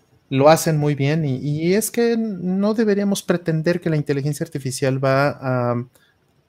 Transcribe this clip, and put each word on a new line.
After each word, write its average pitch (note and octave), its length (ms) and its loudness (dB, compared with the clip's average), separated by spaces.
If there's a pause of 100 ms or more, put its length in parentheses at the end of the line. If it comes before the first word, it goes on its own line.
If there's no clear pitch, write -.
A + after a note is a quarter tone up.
(320)
Lo C3+ 180 6
hacen D#3+ 280 4
muy D3 160 0
bien D3 320 0
y, C3 120 -2
y D#3 360 -2
es G#3+ 160 0
que A#3 280 0
no G3 580 -2
deberíamos G3+ 480 0
pretender E3+ 580 0
que F3 80 -4
la D#3+ 60 0
inteligencia C#3+ 480 -2
artificial C3+ 600 -4
va C3+ 260 2
a, B2 560 -2 (640)